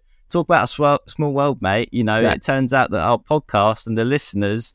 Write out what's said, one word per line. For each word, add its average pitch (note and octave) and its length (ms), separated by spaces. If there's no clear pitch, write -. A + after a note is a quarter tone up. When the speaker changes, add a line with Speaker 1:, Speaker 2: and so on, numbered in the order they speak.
Speaker 1:
talk E3+ 180
about D#3+ 160
a A#2 60
sw-, C#3+ 420
small D3 220
world, C#3 280
mate. G2+ 300
You A#2+ 140
know, G#2+ 160
Speaker 2:
Yeah. A2+ 140
Speaker 1:
it - 60
turns C3+ 320
out C3 200
that F#2+ 100
our A2+ 160
podcast A2 680
and A2+ 100
the A2+ 60
listeners, A2 720